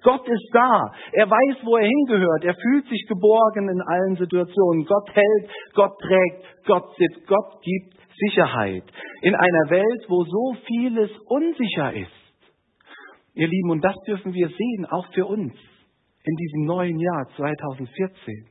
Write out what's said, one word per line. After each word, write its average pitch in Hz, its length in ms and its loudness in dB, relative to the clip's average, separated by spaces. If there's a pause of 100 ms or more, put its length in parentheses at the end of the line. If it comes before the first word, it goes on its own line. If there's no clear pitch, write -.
Gott 254 240 4
ist 233 240 -4
da. 233 400 4 (220)
Er 208 160 2
weiß, 254 340 2
wo 226 140 2
er 214 100 2
hingehört. 208 560 2
Er 175 120 -2
fühlt 269 320 0
sich 226 200 -6
geborgen 214 640 2
in 180 120 -2
allen 185 340 -2
Situationen. 175 720 0
Gott 202 300 0
hält, 208 340 4 (240)
Gott 196 280 2
trägt, - 640 0
Gott 180 320 0
sitzt, - 300 0
Gott - 360 -2
gibt 185 340 -6 (180)
Sicherheit. 123 680 0 (380)
In 190 120 2
einer 170 380 2
Welt, 220 360 0
wo 180 160 0
so 220 320 -4 (120)
vieles 233 440 -2 (140)
unsicher 240 680 -2
ist. 98 180 -10 (1200)
Ihr 160 140 -2
Lieben, 175 240 -2
und 156 120 -2
das 190 120 0 (120)
dürfen 196 260 -8
wir 175 160 -2
sehen, 214 360 -6
auch 170 280 -6
für 185 120 -2
uns 190 280 -6 (760)
in 160 100 -2
diesem 151 280 -4
neuen 175 320 -2
Jahr 165 380 -4
zweitausendvierzehn. 143 1160 -8